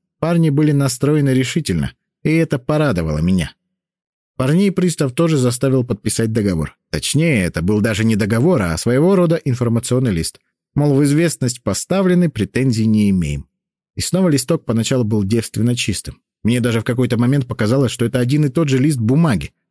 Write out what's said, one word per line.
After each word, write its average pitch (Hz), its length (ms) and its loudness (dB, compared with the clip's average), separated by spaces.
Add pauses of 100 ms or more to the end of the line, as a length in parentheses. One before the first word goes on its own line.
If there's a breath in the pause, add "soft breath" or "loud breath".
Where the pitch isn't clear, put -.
(180)
Парни 165 320 0
были 151 220 2
настроены 139 600 0
решительно, 127 640 -2 (300)
и 151 80 0
это 160 260 0
порадовало 110 640 -2
меня. 87 340 0 (880)
Парней 175 300 2
пристав 160 400 -2
тоже 160 260 0
заставил 127 460 0
подписать 113 500 -4
договор. 95 420 -2 (140)
Точнее, 135 540 0
это 87 180 -4
был 104 180 0
даже 104 240 -2
не 113 120 2
договор, 117 480 0
а 82 140 -2
своего 147 380 2
рода 175 200 2
информационный 123 760 -2
лист. 80 280 -4 (340)
Мол, 143 220 2
в 139 80 4
известность 143 580 0
поставлены, 180 640 0
претензий 113 600 0
не 107 240 4
имеем. 73 360 -2 (480)
И - 60 -8
снова 185 280 0
листок 151 360 -2
поначалу 117 380 0
был 107 200 0
девственно 113 520 -2
чистым. - 460 -6 (220)
Мне 120 160 0
даже 117 200 0
в 110 40 -6
какой-то 123 360 0
момент 127 260 2
показалось, 117 460 0
что - 120 -4
это 117 140 -2
один 135 280 0
и 143 40 0
тот 160 180 0
же 131 120 0
лист 143 180 0
бумаги. 120 560 0 (180)